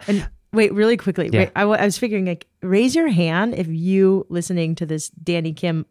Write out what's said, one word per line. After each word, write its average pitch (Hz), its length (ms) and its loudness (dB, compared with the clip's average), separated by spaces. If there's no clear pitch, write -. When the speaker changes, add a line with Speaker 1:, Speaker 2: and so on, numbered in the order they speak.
Speaker 1:
And 202 220 -2
wait, 214 200 2
really 214 240 2
quickly. 180 360 -4
Speaker 2:
Yeah. 113 80 4
Speaker 1:
Wait, 185 160 0
I, 202 80 2
wa-, 208 120 2
I - 80 0
was 202 140 -2
figuring, 208 280 -2
like, 170 200 -8
raise 220 340 2
your 330 140 2
hand 175 460 2
if 180 140 -4
you 190 600 2
listening 170 480 -2
to 170 100 -6
this 156 240 -6
Danny 165 420 -4
Kim 165 380 -4